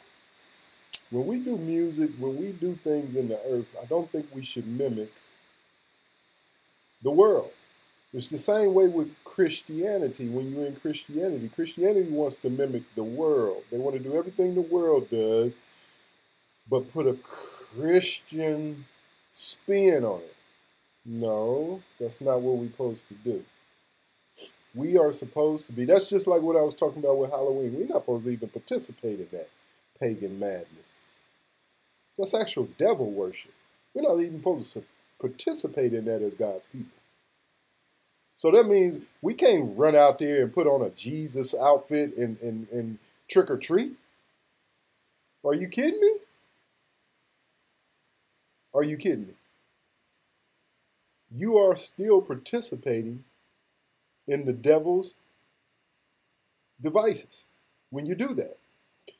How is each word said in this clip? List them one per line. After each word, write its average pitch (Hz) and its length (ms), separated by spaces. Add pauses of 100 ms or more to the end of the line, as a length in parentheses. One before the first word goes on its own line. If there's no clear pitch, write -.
(1120)
when 123 160
we 226 120
do 247 180
music, 165 640
when 135 180
we 190 160
do 175 240
things 143 400
in 127 120
the 110 200
earth, 120 340
I 123 40
don't 160 240
think 151 220
we 135 120
should 113 240
mimic 117 440 (1900)
the 123 80
world. 156 400 (640)
It's 123 180
the 156 80
same 208 340
way 190 140
with 165 240 (140)
Christianity. 160 1040
When 131 240
you're 143 140
in 139 100
Christianity, 151 720
Christianity 175 600
wants 147 300
to 131 120
mimic 131 340 (100)
the 113 80
world. 117 720
They 120 60
want 135 180
to 127 60
do 135 140
everything 185 380
the 180 60
world 165 500
does, 113 480 (1120)
but 127 220
put 151 160
a 127 80 (600)
Christian 156 1120 (460)
spin 190 720
on 95 160
it. 82 160 (680)
No, 117 760 (180)
that's 117 200
not 135 200
what 127 160
we're 120 140
supposed 117 380
to 101 60
do. 104 300 (1300)
We 156 220
are 151 160
supposed 151 540
to 131 60
be, 120 120
that's 190 240
just 190 180
like 175 140
what 165 160
I 156 60
was 151 120
talking 151 260
about 139 180
with 131 120
Halloween. 135 460
We're 190 100
not 330 160
supposed 117 220
to 123 60
even 113 180
participate - 720
in 107 120
that 85 180 (500)
pagan 98 380
madness. 87 600 (1160)
That's 196 160
actual 170 360 (100)
devil 151 320
worship. 98 420 (400)
We're 277 100
not 180 180
even 170 180
supposed 175 360
to 107 100 (360)
participate 127 720
in 113 120
that 110 180
as 101 120
God's 101 380
people. 123 240 (1400)
So 160 140
that 220 160
means 190 320 (240)
we 170 120
can't 156 420
run 151 180
out 143 240
there 143 240
and 117 100
put 170 140
on 139 160
a 101 80
Jesus 135 640
outfit 143 640
and, 113 240
and, 110 300
and 113 280 (300)
trick 185 220
or 135 60
treat. 196 360 (1500)
Are 143 100
you 180 140
kidding 311 320
me? 415 180 (2500)
Are 139 80
you 151 140
kidding 123 320
me? 95 60 (2000)
You 202 260
are 196 180
still 202 440
participating 123 1000 (1040)
in 139 200
the 127 60
devil's 156 640 (1700)
devices 190 640 (460)
when 143 140
you 175 120
do 254 180
that. - 240 (600)